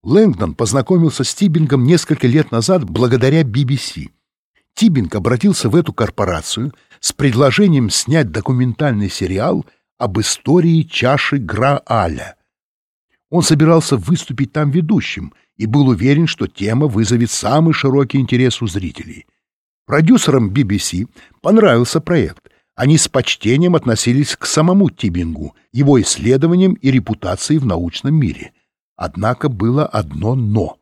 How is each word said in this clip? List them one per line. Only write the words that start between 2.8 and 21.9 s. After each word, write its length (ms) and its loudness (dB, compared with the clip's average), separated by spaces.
благодаря 580 2
би 220 -2
би 120 -2
си. 360 -12
Тибинг 400 2
обратился 540 0
в 80 2
эту 160 0
корпорацию 800 -4
с 120 -6
предложением 760 2
снять 400 0
документальный 760 -2
сериал 560 -4
об 220 -4
истории 640 2
чаши 560 -2
Грааля. 1000 -2
Он 120 0
собирался 540 2
выступить 560 -4
там 180 -2
ведущим 640 -2
и 100 -4
был 220 2
уверен, 380 2
что 220 -6
тема 400 -2
вызовет 420 0
самый 420 0
широкий 460 0
интерес 440 0
у 40 -4
зрителей. 600 -10
Продюсерам 640 2
би 120 0
би 160 -2
си 280 -6
понравился 600 2